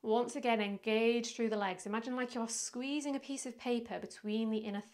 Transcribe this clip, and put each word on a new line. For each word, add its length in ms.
Once 360
again, 240
engage 720
through 140
the 80
legs. 280
Imagine 300
like 200
you're 140
squeezing 680
a 40
piece 260
of 120
paper 400
between 500
the 100
inner 240